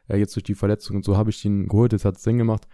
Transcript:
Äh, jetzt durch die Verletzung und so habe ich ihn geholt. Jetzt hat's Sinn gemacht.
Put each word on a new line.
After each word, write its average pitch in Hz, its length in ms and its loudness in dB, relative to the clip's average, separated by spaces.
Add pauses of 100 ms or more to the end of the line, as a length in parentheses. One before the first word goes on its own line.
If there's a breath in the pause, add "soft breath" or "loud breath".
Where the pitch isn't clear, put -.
Äh, 101 100 0
jetzt 101 180 0
durch 98 80 -4
die 101 120 -4
Verletzung 101 420 -2
und 95 80 -6
so 101 120 2
habe 110 140 2
ich - 140 -10
ihn 101 220 0
geholt. 113 260 4
Jetzt 101 120 -2
hat's 95 180 -2
Sinn 117 140 0
gemacht. 113 360 0